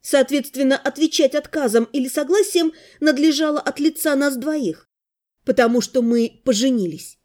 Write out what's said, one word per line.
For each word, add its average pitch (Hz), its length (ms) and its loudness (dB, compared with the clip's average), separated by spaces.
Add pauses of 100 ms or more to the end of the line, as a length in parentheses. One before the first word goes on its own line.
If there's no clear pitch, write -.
Соответственно, 269 760 0
отвечать 277 560 0
отказом 262 580 0
или 262 160 -2
согласием 320 640 0 (280)
надлежало 294 600 2
от - 200 -6
лица 302 360 0
нас 277 200 0
двоих, 269 520 -6 (560)
потому 240 380 2
что - 180 -2
мы 233 440 0
поженились. 214 800 -2